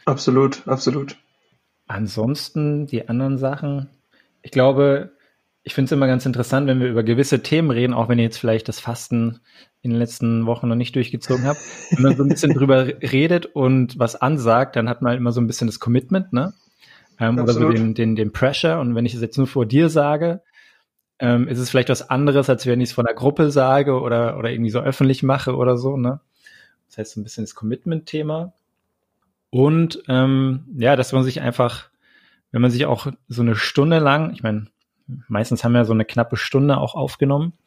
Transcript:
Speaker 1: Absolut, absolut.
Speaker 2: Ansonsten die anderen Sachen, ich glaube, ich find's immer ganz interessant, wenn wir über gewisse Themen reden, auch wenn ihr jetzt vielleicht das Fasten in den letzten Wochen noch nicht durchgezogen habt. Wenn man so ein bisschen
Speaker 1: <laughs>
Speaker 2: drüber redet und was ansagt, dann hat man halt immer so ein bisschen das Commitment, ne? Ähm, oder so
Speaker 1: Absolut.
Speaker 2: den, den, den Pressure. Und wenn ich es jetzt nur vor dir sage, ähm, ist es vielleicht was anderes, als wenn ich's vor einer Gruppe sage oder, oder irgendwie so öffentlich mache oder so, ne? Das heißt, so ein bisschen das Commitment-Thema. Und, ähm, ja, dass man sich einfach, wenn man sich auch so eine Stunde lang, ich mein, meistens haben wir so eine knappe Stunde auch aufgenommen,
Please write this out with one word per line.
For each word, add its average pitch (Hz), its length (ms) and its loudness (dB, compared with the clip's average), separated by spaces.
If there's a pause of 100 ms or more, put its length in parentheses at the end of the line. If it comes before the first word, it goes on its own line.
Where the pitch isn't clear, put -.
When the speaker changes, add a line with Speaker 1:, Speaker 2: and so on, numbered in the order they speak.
Speaker 1:
Absolut, 135 600 0
absolut. 135 500 -4 (680)
Speaker 2:
Ansonsten 139 1000 -4
die - 200 -6
anderen 131 300 -2
Sachen, 139 500 -4 (540)
ich - 80 -20
glaube, 139 640 2 (500)
ich - 120 -12
find's 135 180 0
immer 139 160 2
ganz 127 180 0
interessant, 131 400 0
wenn 131 140 2
wir 127 80 2
über 113 160 0
gewisse 123 380 2
Themen 156 280 0
reden, 123 240 0
auch 117 140 -2
wenn 120 100 4
ihr 117 60 4
jetzt 110 140 -4
vielleicht 113 300 -2
das - 120 -8
Fasten 117 600 -4 (420)
in 123 100 -4
den 117 60 0
letzten 117 480 0
Wochen 117 200 -2
noch 117 80 0
nicht 120 220 -2
durchgezogen 123 500 -2
habt. 147 140 -2 (300)
Wenn 127 120 2
man 131 140 6
so 139 80 2
ein 139 40 2
bisschen 139 260 2
Speaker 1:
<laughs> - 0 -
Speaker 2:
drüber 131 320 4
redet 151 600 0
und 131 520 0
was 117 180 0
ansagt, 127 580 2
dann 117 140 -2
hat - 140 -4
man 123 80 0
halt 127 100 -2
immer 120 120 0
so 120 80 0
ein 120 60 2
bisschen 117 220 -2
das 107 100 -6
Commitment, 131 540 0
ne? 139 220 -2 (640)
Ähm, 117 180 2
oder 120 140 2
so 117 80 2
Speaker 1:
Absolut. 113 180 4
Speaker 2:
den, 110 160 0
den, 113 220 0
den 107 160 -2
Pressure. 160 480 0
Und 120 160 -2
wenn 120 100 0
ich 110 80 -4
es 117 60 -8
jetzt 117 180 -6
nur 170 80 2
vor 127 180 0
dir 143 240 4
sage, 156 540 0 (760)
ähm, 120 300 2
ist 123 100 -4
es 123 120 -4
vielleicht 127 180 2
was - 220 -2
anderes, 139 400 2
als 123 160 0
wenn 123 140 2
ich's 120 120 -2
vor 120 140 0
einer 117 80 0
Gruppe 147 360 2
sage 135 500 2
oder, 117 380 -2
oder 113 120 -4
irgendwie 117 200 -2
so 117 100 -2
öffentlich 135 420 0
mache 131 340 0
oder 123 220 2
so, 135 180 -2
ne? 131 240 -2 (680)
Das - 100 -20
heißt, 107 140 -10
so 107 80 -12
ein 101 40 -8
bisschen 110 200 -10
das - 100 -16
Commitment-Thema. 156 960 -8 (960)
Und, 160 580 2
ähm, 131 560 2 (120)
ja, 127 180 4
dass 127 180 -2
man 131 120 2
sich 131 160 -4
einfach, 120 480 -2 (640)
wenn 117 80 0
man 123 100 6
sich 123 140 0
auch 131 220 -2 (220)
so 120 140 -2
eine 117 120 2
Stunde 156 440 2
lang, 147 360 0
ich - 80 -18
mein, 107 260 -4 (380)
meistens 120 580 -4
haben 120 80 2
wir 120 140 4
so 113 80 0
eine 110 100 2
knappe - 320 -2
Stunde 139 400 0
auch - 180 -4
aufgenommen, 143 600 -2 (120)